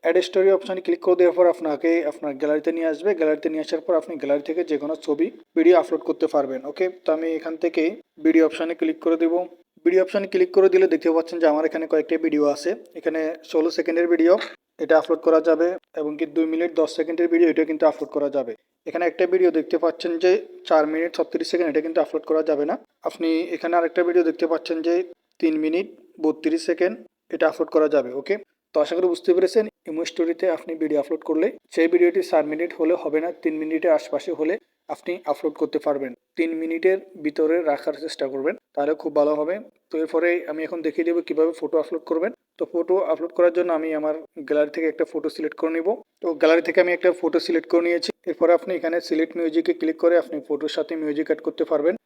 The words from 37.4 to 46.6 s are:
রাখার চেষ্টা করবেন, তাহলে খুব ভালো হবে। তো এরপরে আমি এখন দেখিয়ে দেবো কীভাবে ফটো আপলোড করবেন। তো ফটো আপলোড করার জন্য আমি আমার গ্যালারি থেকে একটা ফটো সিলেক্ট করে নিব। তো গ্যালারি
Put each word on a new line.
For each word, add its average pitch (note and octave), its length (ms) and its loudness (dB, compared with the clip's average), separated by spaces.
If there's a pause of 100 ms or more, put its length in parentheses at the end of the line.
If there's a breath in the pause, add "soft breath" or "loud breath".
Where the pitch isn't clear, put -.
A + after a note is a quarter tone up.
রাখার C#3+ 340 -4
চেষ্টা D3+ 280 -6
করবেন, C#3 220 -4 (200)
তাহলে C#3+ 180 0 (100)
খুব D3+ 160 -6
ভালো D3 220 2
হবে। D#3+ 140 -2 (360)
তো - 120 -10
এরপরে E3 260 0 (220)
আমি D#3 160 -8
এখন E3+ 200 -8
দেখিয়ে D#3+ 220 -2
দেবো E3+ 200 0
কীভাবে D#3+ 300 2
ফটো D#3 240 -4
আপলোড D#3+ 280 -8
করবেন। E3 220 -2 (260)
তো E3+ 40 -4 (100)
ফটো E3+ 220 0 (180)
আপলোড E3+ 240 -4
করার F3 220 4
জন্য F3 200 0
আমি D#3+ 100 -4 (120)
আমার D3+ 140 -2 (340)
গ্যালারি D3 280 2
থেকে D#3+ 160 -2
একটা D#3 180 -2
ফটো D#3 260 -6
সিলেক্ট D3+ 240 -6
করে D#3+ 160 -2
নিব। E3 120 -2 (340)
তো - 40 -4 (140)
গ্যালারি E3 280 6